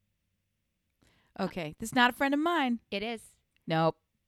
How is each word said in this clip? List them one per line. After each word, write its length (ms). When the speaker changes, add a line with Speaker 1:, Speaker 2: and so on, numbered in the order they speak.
Speaker 1:
Okay, 400
this 100
is 60
not 160
a 20
friend 200
of 60
mine. 400
Speaker 2:
It 120
is. 180
Speaker 1:
Nope, 320